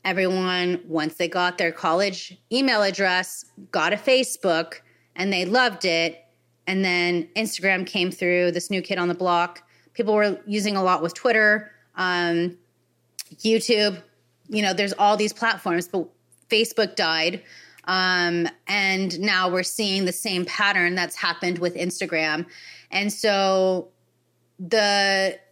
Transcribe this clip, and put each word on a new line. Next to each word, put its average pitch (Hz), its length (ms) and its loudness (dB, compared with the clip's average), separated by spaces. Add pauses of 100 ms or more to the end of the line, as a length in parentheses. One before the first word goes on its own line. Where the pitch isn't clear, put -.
Everyone, 185 800 0
once 156 280 -2
they 175 120 -2
got 180 300 0
their 170 160 0
college 185 640 -2 (160)
email 247 300 2
address, 190 640 0 (240)
got 170 240 0
a - 20 -2
Facebook, 196 760 0 (420)
and 196 160 -2
they 180 140 -2
loved 220 400 0
it. 165 360 0 (440)
And 190 180 0
then 175 500 0
Instagram 190 520 -2
came 185 240 -2
through, 180 420 0
this 170 180 -6
new 190 120 -2
kid 185 160 -4
on 175 100 0
the 175 60 0
block. 175 480 0 (320)
People 214 200 0
were 208 320 2
using 208 300 -2
a 190 60 0
lot 180 200 2
with 165 100 -2
Twitter, 214 580 2 (260)
um, 175 600 0 (800)
YouTube. 208 680 2 (480)
You 214 140 -2
know, 190 100 2
there's 196 220 -2
all 208 220 4
these 214 160 0
platforms, 185 560 -2
but 170 200 -4 (400)
Facebook 220 460 0
died. 165 480 0 (420)
Um, 175 640 0 (180)
and 190 540 0
now 185 300 2
we're 185 120 0
seeing 196 420 -2
the 185 80 0
same 180 340 -4
pattern 185 480 0
that's 175 220 -4
happened 175 420 -4
with 175 160 -2
Instagram. 170 720 -2 (440)
And 202 220 -2
so 190 760 2 (680)
the 196 800 0 (120)